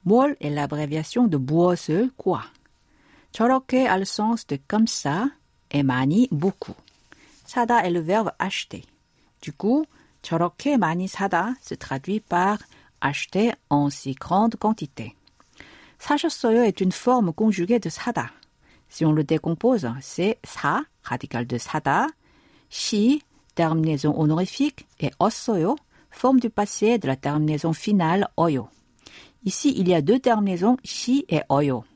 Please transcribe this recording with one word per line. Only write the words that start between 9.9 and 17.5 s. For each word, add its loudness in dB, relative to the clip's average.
저렇게 -2
많이 0
사다 -2
se -12
traduit -6
par 0
acheter -2
en 2
si -8
grande 0
quantité. -4
사셨어요 0
est 0
une 2
forme 2
conjuguée 2